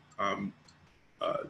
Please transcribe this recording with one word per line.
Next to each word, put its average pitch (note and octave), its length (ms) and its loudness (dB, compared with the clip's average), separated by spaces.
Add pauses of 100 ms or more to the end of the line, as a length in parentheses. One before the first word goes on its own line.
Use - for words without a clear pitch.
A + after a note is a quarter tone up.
(180)
I'm, G2 340 2 (680)
uh, - 180 0 (120)